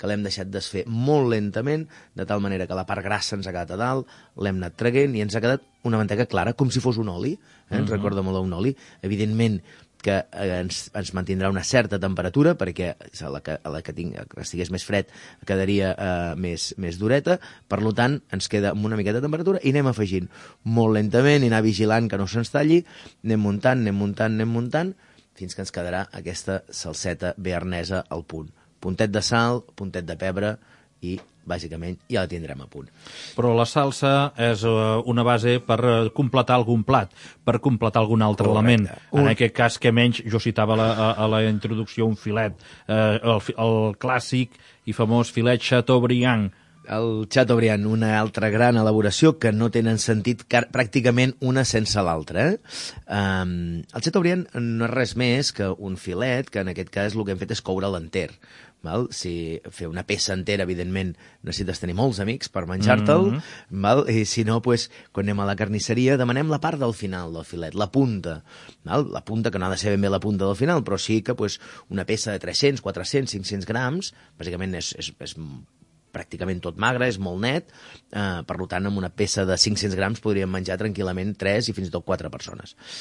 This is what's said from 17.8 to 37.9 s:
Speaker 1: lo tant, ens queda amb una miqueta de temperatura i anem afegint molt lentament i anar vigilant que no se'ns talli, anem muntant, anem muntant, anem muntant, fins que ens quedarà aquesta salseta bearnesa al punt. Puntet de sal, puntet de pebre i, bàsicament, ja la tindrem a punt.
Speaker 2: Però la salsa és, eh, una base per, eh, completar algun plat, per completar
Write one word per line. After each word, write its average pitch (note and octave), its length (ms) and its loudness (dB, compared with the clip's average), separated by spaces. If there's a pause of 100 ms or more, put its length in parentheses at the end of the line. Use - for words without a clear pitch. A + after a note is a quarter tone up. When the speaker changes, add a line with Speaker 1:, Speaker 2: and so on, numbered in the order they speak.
Speaker 1:
lo A2 100 0
tant, C3 300 0 (100)
ens F#2+ 160 -6
queda G2+ 220 0
amb G#2 160 -2
una A2 100 -2
miqueta G#2 240 -2
de C#3+ 80 -4
temperatura E3+ 340 -2
i C#3 80 2
anem C#3 180 2
afegint F#2+ 420 -2 (340)
molt A2 300 4
lentament A#2+ 500 4
i A#2+ 40 4
anar A2 120 4
vigilant A2 480 2
que G2 80 -2
no G2 100 0
se'ns A2+ 240 -2
talli, D#3 320 4 (400)
anem A2 180 2
muntant, G#2 380 2
anem G#2+ 160 0
muntant, G2+ 380 0
anem A2 160 0
muntant, B2 460 -2 (440)
fins F2+ 160 -10
que G2 80 -10
ens F#2 80 -10
quedarà F2+ 420 -6
aquesta F#2 560 -6
salseta F2 680 -6
bearnesa F2+ 760 -4
al E2 140 -8
punt. D#2+ 240 -12 (320)
Puntet F#2+ 320 0
de G#2 100 0
sal, A#2 400 2 (140)
puntet F#2 280 -8
de E2 120 -8
pebre G2 400 -4 (440)
i, F2+ 120 -6 (340)
bàsicament, E2 500 -8 (140)
ja G2+ 140 0
la E2+ 40 -6
tindrem D2+ 320 -10
a C2+ 60 -18
punt. - 220 -18 (480)
Speaker 2:
Però A#2+ 180 4
la A#2 100 6
salsa C#3 720 2
és, A#2 280 2
eh, A2 420 4
una A#2+ 160 2
base A#2+ 380 4
per, A2+ 240 0
eh, A2+ 280 4
completar B2+ 440 2
algun A#2 260 2
plat, A2+ 260 2 (360)
per A#2 160 2
completar A2+ 420 2